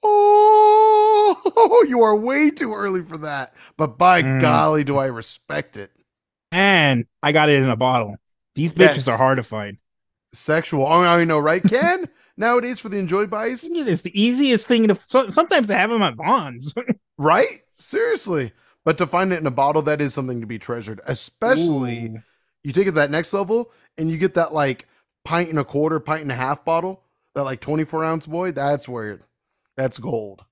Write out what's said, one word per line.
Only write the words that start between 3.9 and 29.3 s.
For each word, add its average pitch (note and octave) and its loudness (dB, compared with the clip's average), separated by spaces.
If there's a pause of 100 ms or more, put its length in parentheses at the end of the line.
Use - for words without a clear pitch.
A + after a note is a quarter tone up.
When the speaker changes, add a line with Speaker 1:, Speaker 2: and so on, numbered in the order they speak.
Speaker 1:
by F3 6
Speaker 2:
Mm. C3 0
Speaker 1:
golly, D#3 2
do C#3 -2
I C3+ -2
respect B2+ -10
it. G2+ -16 (600)
Speaker 2:
And E3 2 (160)
I D3 0
got D3+ 4
it C#3+ 4
in C3 2
a A#2 0
bottle. A#2+ -2 (400)
These D#3 -4
bitches D#3+ 6
Speaker 1:
Yes. C3 -4
Speaker 2:
are A#2 0
hard C3 4
to B2 -6
find. G#2 -10 (560)
Speaker 1:
Sexual. D3+ -2
Oh, E3 4
I E3+ 4
know, D#3+ 2
right, D#3 0
Speaker 2:
<laughs> G#3 4
Speaker 1:
Ken? E4 0 (280)
Nowadays A#3+ -2
for A3 -14
the G3 -6
Enjoy F#3+ -2
Buys? A3+ -8
Speaker 2:
It's C#4 -4
the F#3+ -8
easiest B3 2
thing A3+ 2
to, G3+ 4
so, B3+ 0
sometimes D#4+ 0
they G3+ -2
have G#3 0
'em A3+ 0
at D3 0
Vons. D3 -4
<laughs> B3 -10 (360)
Speaker 1:
Right? E3 2
Seriously. G3+ -6 (320)
But D#3+ 0
to F3 0
find F#3 0
it E3+ -4
in D#3 -4
a C3 -2
bottle, C#3 0
that D3 -2
is C#3+ -4
something B2+ -6
to A2+ -12
be A2 -10
treasured. A2 -10
Especially, C3+ -2
Speaker 2:
Ooh. A2 -16 (420)
Speaker 1:
you C#3 -10
take F#3+ 2
it F#3+ -2
that D3 0
next D3+ -4
level, G#3 -2 (260)
and D#3+ -4
you D#3+ -6
get F#3 -2
that, E3 0
like, C#3+ -4 (380)
pint E3+ -2
and D#3+ -4
a C#3+ 0
quarter, D#3 -2
pint D#3 -6
and C#3+ -8
a B2+ -4
half C3 -4
bottle, E3+ -4 (320)
that, C#3+ -6
like, C3 -6
twenty-four D#3 -4
ounce D#3+ -6
boy. F3 -6
That's C#3+ -4
where, A2 -10 (560)